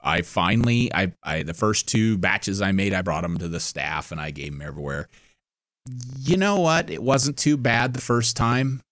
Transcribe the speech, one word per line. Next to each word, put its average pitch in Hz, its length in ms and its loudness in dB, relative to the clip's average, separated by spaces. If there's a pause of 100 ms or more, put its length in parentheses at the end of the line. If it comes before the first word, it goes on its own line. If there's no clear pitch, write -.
I 80 220 0
finally, 117 680 2
I, 90 200 0 (100)
I, 78 220 -4
the 82 100 -6
first 107 340 0
two 110 300 2
batches 98 420 0
I 98 120 2
made, 95 200 2
I 92 100 0
brought 85 220 -2
'em 85 140 -2
to 87 100 -6
the 82 120 -6
staff 76 520 -6
and 80 80 -8
I 76 120 -8
gave 71 200 -10
'em 71 100 -10
everywhere. 71 460 -6 (1120)
You 143 160 2
know 202 240 2
what? 160 300 2
It 80 120 -6
wasn't 135 340 2
too 147 200 2
bad 123 380 2
the 127 60 -6
first 117 360 0
time. 127 440 2 (120)